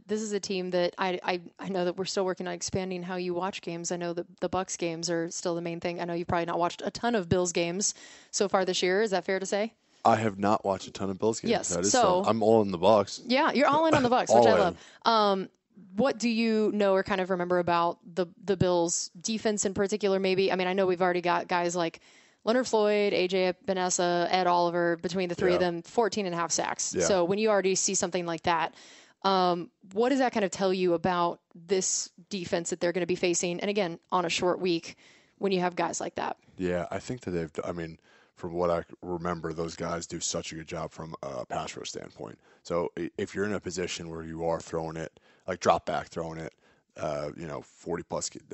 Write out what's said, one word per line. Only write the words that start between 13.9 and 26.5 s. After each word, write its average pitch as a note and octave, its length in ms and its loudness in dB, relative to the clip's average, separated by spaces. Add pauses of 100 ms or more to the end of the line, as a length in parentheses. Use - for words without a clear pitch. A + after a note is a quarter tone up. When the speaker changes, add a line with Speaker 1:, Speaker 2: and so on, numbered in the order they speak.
Speaker 1:
on C#4 80 4
the A#3+ 60 4
Bucs, A3 200 2
Speaker 2:
<laughs> - 0 -
All - 120 8
Speaker 1:
which A3+ 80 8
I A3 40 8
Speaker 2:
in. - 60 4
Speaker 1:
love. F3+ 180 2 (260)
Um, G3+ 460 4 (460)
what A#3+ 240 0
do A#3+ 100 0
you A3 440 2
know G3+ 200 4
or F#3+ 80 4
kind F#3+ 200 0
of F#3 100 -2
remember F3+ 260 0
about E3+ 400 2 (160)
the, F3+ 140 0 (160)
the F#3+ 120 0
Bills F3 540 2 (100)
defense G#3+ 460 -2
in G3 80 -2
particular, G3 460 0
maybe? F#3+ 320 2
I F#3 40 0
mean, F#3 120 0
I F#3 60 0
know G3 120 2
we've F3+ 160 2
already F3+ 200 2
got F3 260 0
guys F3 280 0
like E3 260 -2 (440)
Leonard A#3 220 2
Floyd, G#3 440 4
A F#3+ 160 2
J F#3 240 2
Epenesa, F3+ 800 0
Ed F#3 160 2
Oliver, F3 520 4
between F3 320 -2
the E3+ 60 -4
three F3+ 200 2
of - 60 4
Speaker 2:
Yeah. F3 100 2
Speaker 1:
them, E3+ 100 -6
fourteen G#3 460 0
and F3 80 -4
a - 20 -4
half E3 140 -2